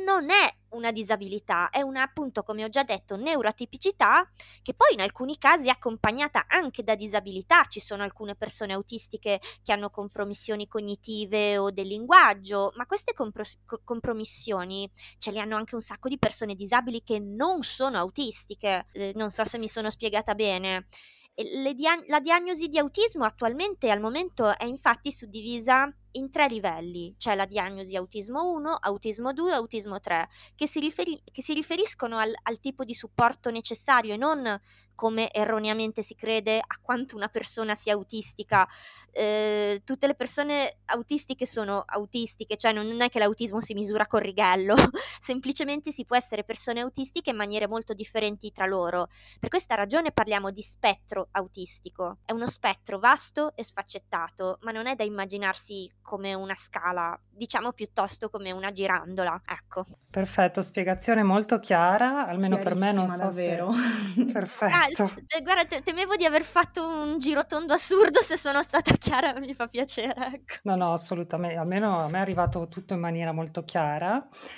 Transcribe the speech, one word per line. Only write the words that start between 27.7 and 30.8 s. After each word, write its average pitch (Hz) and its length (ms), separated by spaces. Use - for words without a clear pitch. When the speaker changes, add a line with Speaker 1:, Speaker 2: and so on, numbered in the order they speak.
Speaker 1:
autismo 214 540
uno, 311 240
autismo 214 600
due, 339 200
autismo 214 460
tre, 170 300
che 294 120
si 320 120
riferi-, 302 420